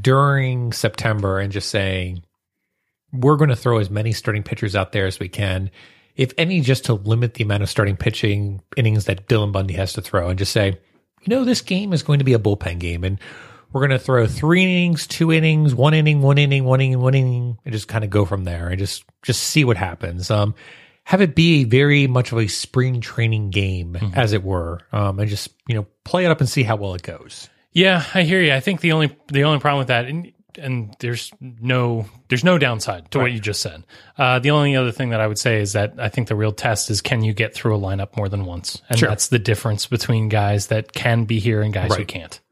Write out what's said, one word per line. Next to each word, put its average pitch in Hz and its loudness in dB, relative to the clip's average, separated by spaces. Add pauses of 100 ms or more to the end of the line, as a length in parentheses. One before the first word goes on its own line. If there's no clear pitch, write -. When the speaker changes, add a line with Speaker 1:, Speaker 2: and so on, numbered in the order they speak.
Speaker 1:
during 131 2
September 101 -2
and 98 -4
just 98 -6
saying, 92 -4 (920)
"We're 135 4
gonna 143 4
throw 117 2
as 98 -2
many 107 -2
starting 104 -4
pitchers 101 -6
out 95 -2
there 98 0
as 92 -6
we 92 -8
can." 95 -4 (460)
If 131 0
any, 175 0
just 127 2
to 120 2
limit 110 0
the 113 -2
amount 101 -2
of 95 -2
starting 101 0
pitching 101 -2 (140)
innings 107 2
that 98 -4
Dylan 104 2
Bundy 95 -2
has 95 -4
to 110 -8
throw 87 -2
and 92 -2
just 98 -4
say, 98 0 (440)
"You - -8
know, 254 0
this 240 0
game 196 -4
is 147 0
going 143 2
to 135 0
be 131 4
a 117 4
bullpen 101 -2
game, 87 -6
and 98 -2 (540)
we're 135 -2
gonna 135 2
throw 123 2
three 165 2
innings, 175 2
two 160 0
innings, 156 4
one 135 4
inning, 151 4
one 139 4
inning, 139 2
one 131 4
inning, 131 2
one 131 2
inning," 123 0
and 113 -8
just 107 -6
kinda 110 -2
go 101 2
from 95 -4
there 87 -6
and 92 -4
just, - -6 (180)
just - -2
see 151 2
what 117 2
happens. 90 -6
Um, 104 2 (500)
have 190 4
it 156 2
be 165 6
very 139 6
much 127 2
of 117 -2
a 110 2
spring 127 -2
training 110 -2
game, 92 -2
Speaker 2:
Mm-hmm. 92 -4
Speaker 1:
as 117 2
it 98 -2
were, 85 -4 (120)
um, 101 -2
and 104 -2
just, 104 -8 (180)
you 120 -2
know, 104 -2 (200)
play 180 -2
it 170 4
up 160 2
and 135 2
see 135 0
how 110 0
well 98 -6
it 87 -10
goes. - -16 (240)
Speaker 2:
Yeah, 180 4 (100)
I 185 4
hear 180 2
you. 156 4
I 135 2
think 185 -2
the 170 2
only, 151 2 (120)
the 139 2
only 151 2
problem 143 0
with 127 -2
that, 120 2
and, 160 -8 (280)
and 123 -6
there's 120 -8
no, 120 -2 (240)
there's 127 2
no 180 6
downside 110 -2
to 143 2
what 123 2
Speaker 1:
Right. 123 0
Speaker 2:
you 113 -6
just 104 -6
said. 85 -10 (360)
Uh, 127 2
the 139 2
only 143 2
other 123 0
thing 127 -4
that 110 0
I 110 2
would 107 -2
say 113 2
is 98 -2
that 104 -2
I 117 -2
think 117 -4
the 110 -2
real 107 0
test - -2
is 101 -2
can 113 0
you 110 0
get 107 -2
through 110 0
a 104 0
lineup 98 -4
more 101 -4
than 98 -4
once? 87 -10
And 120 0
Speaker 1:
Sure. 117 4
Speaker 2:
that's 104 -2
the 123 2
difference 107 -2
between 110 -2
guys 104 0
that 110 -4
can 117 0
be 110 -2
here 107 0
and 107 0
guys 98 -2
who 92 0
Speaker 1:
Right. 98 -6
Speaker 2:
can't. - -14 (120)